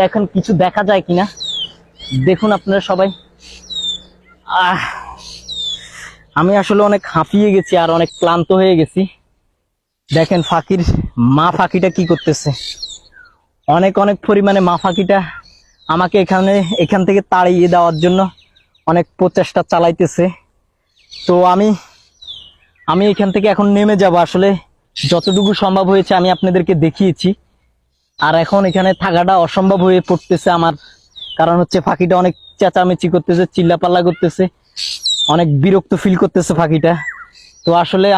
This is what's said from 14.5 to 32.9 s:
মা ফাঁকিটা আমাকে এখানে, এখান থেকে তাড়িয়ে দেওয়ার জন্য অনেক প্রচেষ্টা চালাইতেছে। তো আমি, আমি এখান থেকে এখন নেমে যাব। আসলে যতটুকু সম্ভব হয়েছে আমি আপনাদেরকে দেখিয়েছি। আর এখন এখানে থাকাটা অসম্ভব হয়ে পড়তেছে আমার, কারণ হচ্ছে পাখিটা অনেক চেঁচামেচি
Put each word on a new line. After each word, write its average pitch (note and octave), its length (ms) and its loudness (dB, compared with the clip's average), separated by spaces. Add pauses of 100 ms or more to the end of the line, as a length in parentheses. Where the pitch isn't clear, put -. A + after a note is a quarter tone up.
মা F3 140 0
ফাঁকিটা F#3+ 360 0 (760)
আমাকে F3+ 300 0
এখানে, F#3+ 300 0 (300)
এখান F#3+ 240 0
থেকে G3+ 120 2 (120)
তাড়িয়ে F3+ 420 2
দেওয়ার E3+ 300 2
জন্য F3+ 160 2 (680)
অনেক E3 140 2 (140)
প্রচেষ্টা F#3 420 0 (120)
চালাইতেছে। E3+ 520 0 (1000)
তো F3+ 80 2 (180)
আমি, G3 160 2 (1200)
আমি F#3 200 0
এখান G3 220 -2
থেকে G#3 200 0
এখন G#3 120 0 (100)
নেমে G#3 260 2
যাব। F3+ 120 2 (120)
আসলে F#3 220 0 (640)
যতটুকু F#3+ 380 0 (120)
সম্ভব F#3+ 300 0
হয়েছে G3 280 2
আমি F3+ 160 2
আপনাদেরকে F#3 380 0 (100)
দেখিয়েছি। F3 440 0 (1000)
আর D#3 80 2 (100)
এখন G3 160 0 (100)
এখানে F#3 200 2 (140)
থাকাটা F3+ 300 2 (120)
অসম্ভব F#3+ 400 2
হয়ে F#3 220 4
পড়তেছে F3+ 400 -2 (100)
আমার, E3 160 0 (640)
কারণ E3 220 2
হচ্ছে F3 180 0 (100)
পাখিটা F3+ 340 0
অনেক F3+ 120 0 (260)
চেঁচামেচি F3+ 540 0